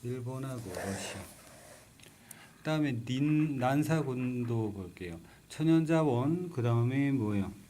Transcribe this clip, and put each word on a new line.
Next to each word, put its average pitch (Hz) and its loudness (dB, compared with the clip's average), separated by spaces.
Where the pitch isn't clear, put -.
일본하고 127 -8
러시아. 95 -6
그다음에 147 0
닌-, 147 2
난사군도 127 0
볼게요. 87 -10
천연자원, 160 2
그다음에 123 2
뭐예요? 104 0